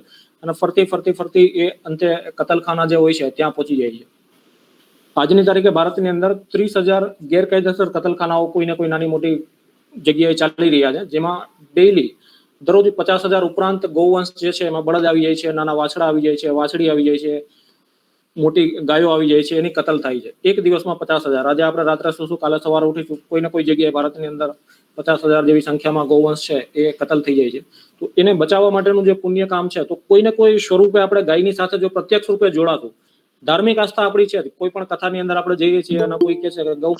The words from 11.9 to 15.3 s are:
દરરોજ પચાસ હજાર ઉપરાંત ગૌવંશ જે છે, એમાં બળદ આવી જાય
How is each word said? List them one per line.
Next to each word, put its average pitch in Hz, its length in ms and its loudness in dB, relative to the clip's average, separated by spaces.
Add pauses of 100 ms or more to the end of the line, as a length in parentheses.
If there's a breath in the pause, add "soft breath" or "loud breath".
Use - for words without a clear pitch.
દરરોજ 196 320 2
પચાસ 185 320 -2
હજાર 190 180 0
ઉપરાંત 190 420 -2
ગૌવંશ 180 420 2 (120)
જે 175 120 -2
છે, 175 140 -4
એમાં 160 180 -4
બળદ 170 220 0
આવી 165 160 2
જાય 160 140 2